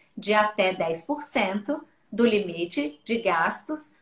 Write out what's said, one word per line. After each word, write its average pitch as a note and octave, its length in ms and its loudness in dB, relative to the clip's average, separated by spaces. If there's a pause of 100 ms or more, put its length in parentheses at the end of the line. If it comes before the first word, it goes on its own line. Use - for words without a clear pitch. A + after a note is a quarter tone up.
(160)
de G3+ 180 -2
até G#3 400 4
dez E3 300 -2
por D4 180 -4
cento G#3 600 -2 (280)
do A#3 140 4
limite F#3 800 0
de A3+ 140 -2
gastos G3 840 -2